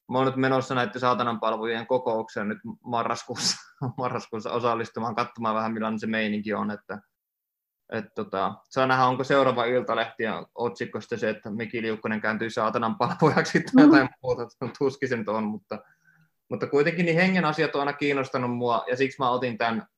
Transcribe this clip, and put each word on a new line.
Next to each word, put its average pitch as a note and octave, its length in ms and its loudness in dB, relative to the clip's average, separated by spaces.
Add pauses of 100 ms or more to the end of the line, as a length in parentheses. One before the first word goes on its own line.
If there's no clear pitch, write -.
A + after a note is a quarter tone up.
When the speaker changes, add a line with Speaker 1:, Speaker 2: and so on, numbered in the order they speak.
(120)
Speaker 1:
mä B2+ 60 2
oon C3 80 4
nyt C3 100 0
menossa C3 380 0
näitten B2 260 -2
saatananpalvojien A2+ 840 0
kokoukseen A2+ 600 -2
nyt G#2+ 100 -6 (260)
marraskuussa, A#2 720 -2 (240)
<laughs> B2 180 -6
marraskuussa A#2 540 -6
osallistumaan, A2+ 640 -2
katsomaan A#2 400 -2
vähän A2 180 -2
millainen A2 280 -4
se A2+ 60 -8
meininki G#2+ 480 -2
on, G#2 160 -2
että, G#2 280 -10 (920)
et A2 120 -4 (100)
tota, G2+ 400 -4 (160)
saa C3 160 2
nähdä, C3 180 4
onko B2+ 200 2
seuraava C3 400 2
Iltalehti A2+ 580 -2
ja G2+ 320 -4
otsikko A#2 460 -6
sitten A2+ 180 -8
se, A2 120 -2
että A2 200 -8
Miki A2+ 320 -6
Liukkonen A2 380 -4
kääntyy A2 300 -2
saatanan A2 480 0
palvojaksi D3 600 2
tai - 120 -10 (140)
Speaker 2:
Mm. C4+ 60 12
Speaker 1:
jotain C3 160 6 (140)
muuta, A#2+ 240 -2 (320)
tuskin C3+ 300 0
se B2 80 0
nyt G#2+ 120 -4
on, A2 160 0
mutta, G#2+ 340 -8 (720)
mutta - 160 -4
kuitenkin E3 400 2
niin E3 100 2
hengen F#3 280 4
asiat D3+ 300 0
on C#3+ 60 0
aina C#3+ 120 0
kiinnostanut C3 640 -2
mua, A#2+ 340 0
ja B2 60 0
siksi C3+ 220 0
mä B2+ 120 2
otin B2 280 -2
tän A2+ 280 -2 (100)